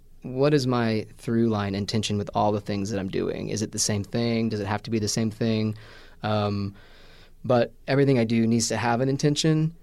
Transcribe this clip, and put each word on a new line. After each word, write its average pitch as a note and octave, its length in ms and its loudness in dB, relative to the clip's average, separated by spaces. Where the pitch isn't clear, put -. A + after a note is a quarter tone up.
what C3+ 320 0
is C3 120 2
my A2+ 400 0
through A#2 320 2
line G2+ 260 -2
intention G2+ 420 -2
with G2 160 -4
all G#2 200 2
the G#2 80 -2
things G2+ 300 -4
that G2 80 -4
I'm F#2+ 100 -4
doing? F#2 400 -4
Is G#2 120 -4
it G#2 120 -6
the G#2 60 -4
same G#2 240 -2
thing? A#2 460 -2
Does G#2 120 -4
it G2 60 -4
have G#2 160 -4
to A2+ 80 -8
be A#2 80 0
the G#2 100 -2
same A2+ 200 0
thing? A2 460 0
Um, G#2 500 -2
but A#2+ 300 2
everything C3+ 300 4
I A#2 60 4
do A2+ 240 2
needs A2+ 220 2
to A2+ 80 -2
have A#2 240 0
an C3+ 80 0
intention, D#3 720 2